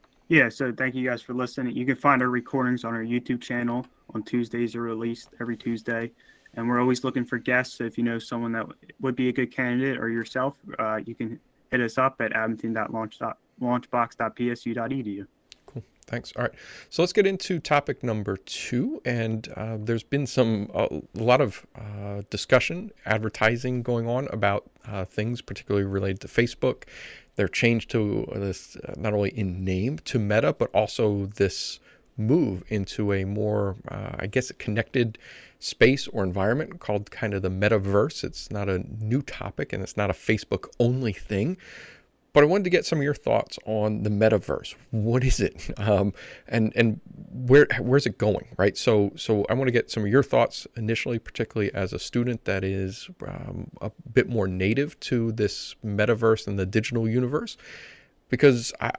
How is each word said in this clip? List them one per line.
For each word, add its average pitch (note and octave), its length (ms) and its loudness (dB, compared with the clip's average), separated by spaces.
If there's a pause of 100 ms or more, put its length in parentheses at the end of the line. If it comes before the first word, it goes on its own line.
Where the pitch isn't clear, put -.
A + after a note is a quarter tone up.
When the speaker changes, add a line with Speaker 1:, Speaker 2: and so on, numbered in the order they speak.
(280)
Speaker 1:
Yeah, C#3 200 8
so B2+ 220 -4
thank B2+ 240 -2
you B2+ 120 -2
guys A#2+ 140 -4
for B2 140 -8
listening. B2 400 -4
You B2+ 100 -2
can B2+ 120 0
find C3+ 260 4
our B2 60 2
recordings B2 560 0
on A#2 100 -2
our A2+ 80 -4
YouTube A#2+ 380 -2
channel. A#2+ 440 -2 (300)
On G#2+ 80 -6
Tuesdays, A#2 520 -2
are A#2 60 -4
released A#2 480 -6 (100)
every A#2 180 -6
Tuesday. A#2 540 -4 (440)
And A#2 120 -4
we're A#2+ 120 2
always B2 240 2
looking B2+ 220 -2
for B2 120 -4
guests. B2+ 400 0
So A#2+ 60 -4
if A2+ 140 -6
you A#2 60 -2
know A#2 160 0
someone A#2 340 -6
that A2+ 80 -4
w-, - 160 -10 (240)
would C3 140 0
be B2+ 140 2
a A#2+ 40 0
good B2 200 -2
candidate B2+ 460 0
or A#2 100 -2
yourself, B2+ 480 -2 (220)
uh, A2 260 -2
you A#2 80 -10
can A#2 260 -6 (300)
hit B2 120 2
us A#2 180 -2
up C3+ 200 2
at A2 140 -2
abington A2+ 400 -2
dot A2 200 -4
launch A2+ 240 -6
dot A#2 200 -6 (240)
launchbox A#2+ 560 0
dot A2+ 180 -4
P A#2+ 160 -2
S A#2+ 140 -8
U A2+ 100 -4
dot A#2+ 160 -4
E C3+ 100 -4
D G#2+ 100 -6
U. G2 160 -8 (380)
Speaker 2:
Cool. - 180 -14 (220)
Thanks. - 300 -8
All A#2+ 80 -4
right. - 80 -2 (400)
So - 100 2
let's F3 120 2
get G3+ 120 6
into F#3+ 320 0
topic C#3+ 460 0
number G#2 340 -2
two. - 680 -4
And, A2+ 520 -2
uh, A2 220 -6
there's A2 240 -2
been C#3 240 -2
some, A2+ 480 2
uh, F#2+ 160 2
a - 320 -6
lot B2 180 6
of, A2+ 240 -2 (100)
uh, G2+ 540 -10
discussion, E3+ 600 0 (160)
advertising A#2 760 0
going A#2 260 -2
on B2 200 -2
about, G#2 420 0 (180)
uh, G2+ 180 -6
things A#2 360 -4
particularly G2+ 460 -2
related G2 340 -2
to - 60 -14
Facebook. - 560 0 (520)
Their G2+ 120 2
change A#2 400 2
to G#2+ 480 0
this, G2 400 -6
uh, - 200 -12
not G#2+ 200 -2
only G2+ 160 2
in F#2 340 -4
name F#2+ 340 0
to - 200 -2
Meta, A2 340 2
but - 220 -2
also G#2 500 2
this - 540 -2 (360)
move A2 520 2
into G2+ 440 -2
a G2 140 0
more, G#2 500 -2 (120)
uh, G2+ 320 -8
I G2 80 -6
guess, B2 240 -2
a - 20 -12
connected A2+ 640 -2 (400)
space - 520 4
or G2+ 140 -2
environment G2+ 560 0
called G#2 300 -2
kind G#2 240 -4
of F#2+ 80 -2
the F#2+ 80 0
metaverse. G2+ 720 2
It's - 280 -8
not G2+ 180 -4
a F#2 140 0 (160)
new A2+ 240 0
topic - 500 -8
and G2 80 -4
it's - 160 -8
not G2+ 140 2
a - 20 2
Facebook - 540 -2 (120)
only A#2+ 340 2
thing, A2 440 -2 (760)
but D3 100 8
I D3 40 8
wanted F#3+ 180 4
to F3+ 40 0
get F3 160 2
some D#3 140 0
of C#3 40 2
your C#3+ 120 0
thoughts - 500 0
on G#2+ 380 0
the G#2+ 80 0
metaverse. G#2+ 640 2 (160)
What A#2 320 2
is - 160 6
it? - 340 -2
<laughs> - 40 -12
Um, G2+ 360 4 (340)
and, A2+ 280 2
and A#2 240 2 (320)
where, B2+ 340 8 (140)
where's B2 260 2
it A2 140 -4
going, G#2 280 0 (100)
right? G2 200 4
So, G#2 380 4
so G#2 340 0
I - 40 2
wanna C3 180 0
get A#2 180 2
some A2 140 -4
of G2+ 60 0
your B2+ 140 6
thoughts - 520 0
initially, A#2 420 -2
particularly - 560 -4
as G2 200 -4
a F#2 60 -4
student A#2+ 460 -2
that F#2+ 180 -2
is, F#2+ 460 -4 (160)
um, F#2 460 -8 (100)
a G#2 100 -6 (220)
bit F3+ 160 4
more G#2+ 180 0
native G2+ 520 0
to A#2 320 0
this - 520 -4
metaverse A2 640 2
and G2+ 140 -4
the F#2+ 60 0
digital A2+ 420 0
universe, B2+ 500 -2 (720)
because B2 520 6
I, A#2+ 180 0